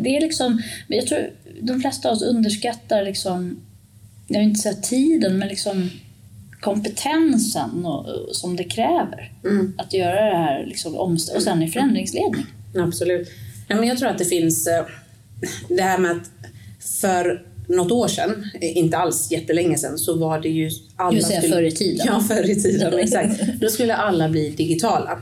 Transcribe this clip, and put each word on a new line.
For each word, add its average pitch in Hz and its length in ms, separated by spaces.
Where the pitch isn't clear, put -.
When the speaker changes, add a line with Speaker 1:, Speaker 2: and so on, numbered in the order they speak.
Speaker 1:
det 254 140
är 294 40
liksom, 254 420
men - 100
jag 254 80
tror 294 140
de 254 200
flesta 262 280
av 240 80
oss 220 60
underskattar 226 840
liksom, 180 560
jag 208 120
vill 214 80
inte 214 120
säga 202 140
tiden, 240 640
men 196 100
liksom 196 420
kompetensen 220 1300
och, - 200
och - 80
som 180 200
det 180 80
kräver 226 680
Speaker 2:
Mm. 190 340
Speaker 1:
att - 160
göra 190 360
det 185 60
här 156 300
liksom - 300
omst-, 170 400
och 214 60
sen 170 200
i 160 60
förändringsledning. 233 760
Speaker 2:
Absolut. 175 520
Ja, 202 80
men 233 120
jag 247 100
tror 254 100
att 202 100
det 190 60
finns, 165 420
eh, 170 180
det 185 140
här 185 160
med 180 120
att 170 200
för 180 420
något 175 240
år 233 160
sedan, 202 420
eh, 160 160
inte 165 200
alls 165 340
jättelänge 165 480
sedan, 143 200
så 165 200
var 160 220
det 156 80
ju... 160 220
Alla 180 200
Speaker 1:
Du - 60
säger 196 180
Speaker 2:
skulle 170 140
Speaker 1:
förr 170 80
i 165 100
tiden. 185 340
Speaker 2:
Ja, 269 140
förr 208 300
i 202 120
tiden, 180 320
Speaker 1:
<laughs> 175 40
Speaker 2:
exakt. 190 420
Då 214 80
skulle 226 280
alla 175 320
bli 156 220
digitala. 165 720